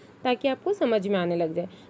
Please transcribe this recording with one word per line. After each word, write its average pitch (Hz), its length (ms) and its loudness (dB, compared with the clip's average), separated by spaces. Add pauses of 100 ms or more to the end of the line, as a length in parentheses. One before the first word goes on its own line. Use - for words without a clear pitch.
(240)
ताकि 254 240 0
आपको 262 240 -2
समझ 226 360 2
में 202 100 2
आने 175 180 0
लग 165 180 0
जाए। 175 140 -4 (220)